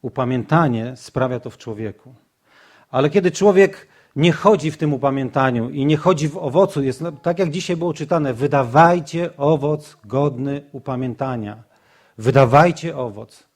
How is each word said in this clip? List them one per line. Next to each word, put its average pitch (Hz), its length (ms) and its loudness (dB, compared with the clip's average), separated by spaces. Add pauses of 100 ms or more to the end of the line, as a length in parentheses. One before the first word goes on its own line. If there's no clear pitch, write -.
Upamiętanie 127 920 -2
sprawia 127 440 -4
to 120 100 -14
w - 80 -20
człowieku. 110 560 -12 (760)
Ale 139 200 0
kiedy 180 200 2
człowiek 190 580 2 (280)
nie 160 160 4
chodzi 160 380 2
w 151 60 -12
tym 151 160 -2
upamiętaniu 131 800 -2
i 143 160 -2
nie 151 100 2
chodzi 156 320 0
w 147 80 -8
owocu, 156 460 0
jest 131 180 -4
na-, 165 120 -8
tak 170 260 -6
jak 180 120 -2
dzisiaj 175 260 -6
było 165 180 -4
czytane, 147 400 -2
„Wydawajcie 151 1000 2
owoc 147 680 -2
godny 139 680 -4
upamiętania”. 123 880 -8 (560)
Wydawajcie 139 760 4
owoc. 113 480 -12 (120)